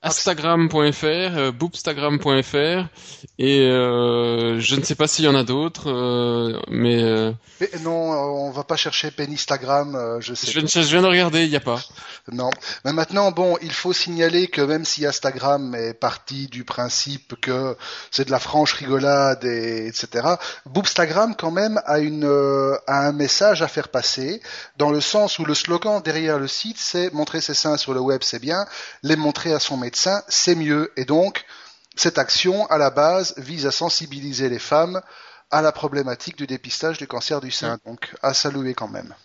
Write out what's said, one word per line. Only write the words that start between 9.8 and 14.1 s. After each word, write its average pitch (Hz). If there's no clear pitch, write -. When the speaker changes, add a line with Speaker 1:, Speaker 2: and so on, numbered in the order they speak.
Speaker 2:
euh, 117
je 120
sais 127
Speaker 1:
je 120
viens 156
de 151
Speaker 2:
pas. -
Speaker 1:
cher-, 170
je 147
viens 170
de 185
regarder, 175
il 156
y 147
a 143
pas. 120
Speaker 2:
Non. 123
Mais 139
maintenant, 185
bon, 175
il 160
faut 180
signaler 175